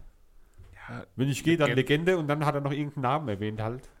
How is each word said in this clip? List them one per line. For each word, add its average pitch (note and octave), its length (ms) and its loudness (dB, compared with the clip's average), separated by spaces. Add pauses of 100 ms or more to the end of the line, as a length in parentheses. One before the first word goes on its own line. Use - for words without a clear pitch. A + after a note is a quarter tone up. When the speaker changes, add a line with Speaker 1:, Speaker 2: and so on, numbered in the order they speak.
(880)
Speaker 1:
Ja, A#2 140 -12 (140)
Speaker 2:
„Wenn C3 100 2
ich C#3+ 160 -2
gehe, E3 140 4
dann D3 140 4
Speaker 1:
Legend- B2+ 180 2 (180)
Speaker 2:
Legende“, F#3 100 4
und D3+ 120 -2
dann D3 160 0
hat C#3+ 100 2
er C#3+ 60 -2
noch C#3 100 -2
irgendeinen D3 320 -4
Namen C#3 240 0
erwähnt G#2+ 340 -4
halt. A#2+ 280 -6 (100)